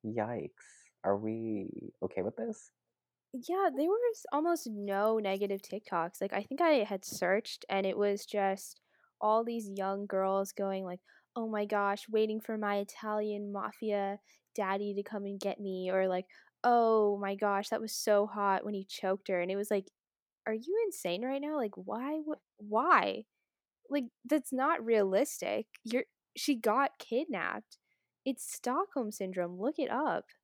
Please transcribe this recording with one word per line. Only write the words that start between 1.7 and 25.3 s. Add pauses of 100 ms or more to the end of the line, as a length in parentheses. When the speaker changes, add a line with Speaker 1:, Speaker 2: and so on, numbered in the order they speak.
Speaker 1:
okay
with
this?" (600)
Speaker 2:
Yeah,
there
was
almost
no
negative
TikToks,
like,
I
think
I
had
searched,
and
it
was
just (400)
all
these
young
girls
going
like, (360)
"Oh
my
gosh,
waiting
for
my
Italian
mafia (360)
daddy
to
come
and
get
me,"
or
like, (380)
"Oh
my
gosh,
that
was
so
hot
when
he
choked
her,"
and
it
was
like, (600)
"Are
you
insane
right
now?
Like,
why
wou-, (220)
why? (640)
Like, (180)
that's
not
realistic. (160)